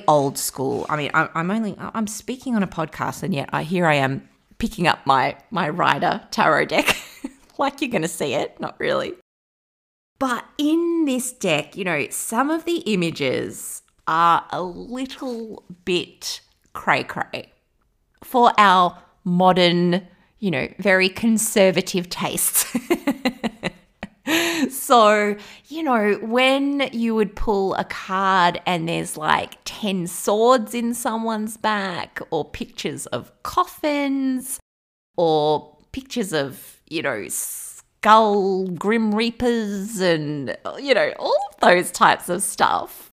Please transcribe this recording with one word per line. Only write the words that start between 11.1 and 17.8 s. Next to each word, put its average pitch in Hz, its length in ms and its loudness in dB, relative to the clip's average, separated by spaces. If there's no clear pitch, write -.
deck, 151 420 -2
you 196 80 -8
know, 160 260 -2
some 254 400 -2
of 320 140 -2
the 349 220 -2
images 139 960 -2
are 165 420 4
a 151 120 -4
little 226 1000 -10
bit - 560 -4
cray-cray - 800 -4